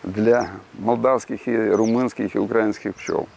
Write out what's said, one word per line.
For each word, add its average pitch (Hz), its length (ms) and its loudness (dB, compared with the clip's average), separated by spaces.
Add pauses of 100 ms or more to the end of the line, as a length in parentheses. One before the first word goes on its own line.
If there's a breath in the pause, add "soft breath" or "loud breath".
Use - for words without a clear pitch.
для 110 480 2 (240)
молдавских 117 720 0
и 113 220 2
румынских 113 640 0
и 104 40 0
украинских 107 560 -2
пчел. - 320 -4 (100)